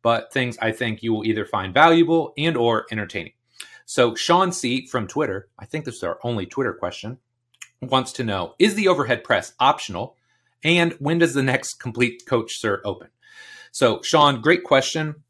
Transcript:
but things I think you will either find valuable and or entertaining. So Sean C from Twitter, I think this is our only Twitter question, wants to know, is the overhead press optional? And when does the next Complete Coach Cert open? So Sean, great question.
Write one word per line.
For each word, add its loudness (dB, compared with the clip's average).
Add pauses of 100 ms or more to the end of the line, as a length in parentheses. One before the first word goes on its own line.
but 0
things -2
I 0
think -6
you 0
will -4
either 0
find -4
valuable 4
and 0
or 2
entertaining. -8 (520)
So 2
Sean 2
C -4
from -4
Twitter, -6 (100)
I -16
think -10
this -12
is -10
our -6
only -4
Twitter -4
question, -10 (640)
wants -2
to -8
know, -4
is 4
the 0
overhead 0
press 0
optional? -2 (480)
And 2
when -2
does 2
the 2
next -2
Complete -4
Coach -4
Cert -4
open? -10 (640)
So 2
Sean, 4
great 2
question. 0